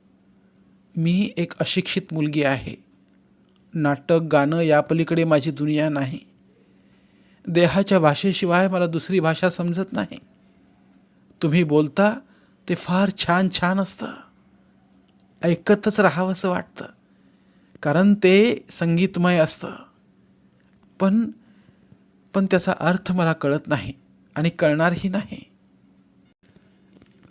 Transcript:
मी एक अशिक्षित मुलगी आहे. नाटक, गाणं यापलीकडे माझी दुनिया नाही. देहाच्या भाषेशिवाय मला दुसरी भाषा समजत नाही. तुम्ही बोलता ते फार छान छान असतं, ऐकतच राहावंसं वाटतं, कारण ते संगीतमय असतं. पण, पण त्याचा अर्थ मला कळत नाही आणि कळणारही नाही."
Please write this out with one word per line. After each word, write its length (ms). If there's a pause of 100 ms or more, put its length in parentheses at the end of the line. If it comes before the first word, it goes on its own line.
(960)
मी 400
एक 220
अशिक्षित 540
मुलगी 300
आहे. 320 (1000)
नाटक, 460 (120)
गाणं 280
यापलीकडे 640
माझी 280
दुनिया 380
नाही. 300 (1300)
देहाच्या 520
भाषेशिवाय 680
मला 200
दुसरी 320
भाषा 300
समजत 440
नाही. 240 (1200)
तुम्ही 220
बोलता 560 (500)
ते 60
फार 420
छान 320
छान 300
असतं, 280 (1400)
ऐकतच 560
राहावंसं 500
वाटतं, 360 (1000)
कारण 300
ते 560
संगीतमय 680
असतं. 340 (1300)
पण, 300 (1040)
पण 120
त्याचा 340
अर्थ 320
मला 220
कळत 340
नाही 260 (420)
आणि 140
कळणारही 600
नाही." 320 (1900)